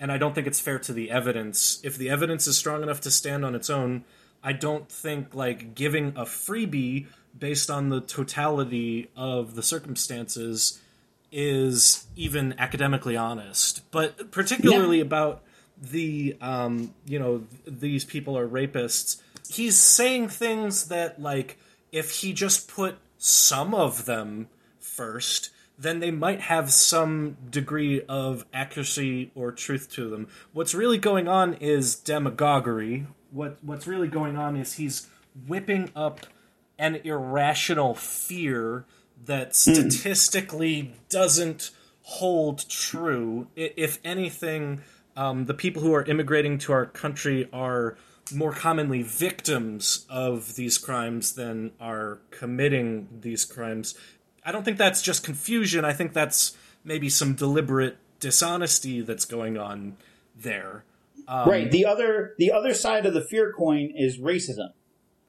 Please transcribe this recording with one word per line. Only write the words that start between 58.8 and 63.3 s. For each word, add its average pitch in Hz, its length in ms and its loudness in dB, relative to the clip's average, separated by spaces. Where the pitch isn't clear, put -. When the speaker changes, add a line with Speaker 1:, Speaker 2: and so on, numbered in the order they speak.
Speaker 1:
that's 110 220 -4
going 113 340 -4
on 101 380 -8
there. 104 480 -8
Um, 127 200 4
Speaker 2:
Right. 185 220 4
The 180 140 6
other, 214 540 2
the 175 120 6
other 240 240 4
side 220 320 0
of 180 80 2
the 156 60 2
fear 220 360 0